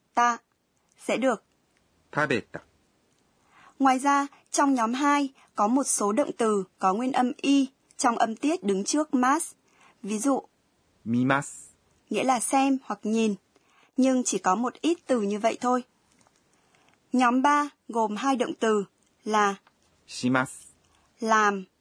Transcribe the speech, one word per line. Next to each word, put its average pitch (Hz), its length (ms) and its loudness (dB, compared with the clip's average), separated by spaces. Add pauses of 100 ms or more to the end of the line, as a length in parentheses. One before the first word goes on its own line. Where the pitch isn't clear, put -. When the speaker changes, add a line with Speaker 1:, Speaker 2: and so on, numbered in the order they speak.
(140)
Speaker 1:
ta 240 240 2 (680)
sẽ 220 100 0
được 226 260 0 (680)
Speaker 2:
Tabeta. 139 480 -2 (1200)
Speaker 1:
Ngoài 262 200 4
ra, 277 280 0 (240)
trong 277 220 2
nhóm 233 200 0
hai 285 360 0 (260)
có 208 120 2
một 254 160 2
số 208 280 -2
động 247 260 -2
từ 214 260 0 (160)
có 190 140 2
nguyên 254 180 -2
âm 247 260 0
y 277 320 2 (280)
trong 240 200 0
âm 220 180 0
tiết 320 280 -2
đứng 196 200 0
trước 302 300 -2
mas. 262 380 0 (520)
Ví 208 160 -6
dụ, 262 220 0 (640)
Speaker 2:
Mimasu. 127 460 0 (580)
Speaker 1:
nghĩa 214 140 -2
là 254 160 0
xem 269 440 0
hoặc 208 200 -10
nhìn, 220 320 0 (600)
nhưng 254 260 2
chỉ - 140 -4
có 185 180 0
một 240 260 -4
ít 339 160 0 (100)
từ 247 140 0
như 202 180 -2
vậy 220 220 -2
thôi. 247 220 0 (1300)
Nhóm 247 280 2
ba 285 280 2 (180)
gồm 214 280 -2
hai 262 200 -2
động 233 240 -4
từ 214 240 2 (420)
là 208 300 2 (520)
Speaker 2:
Shimasu. 127 460 -2 (680)
Speaker 1:
làm 214 440 0 (180)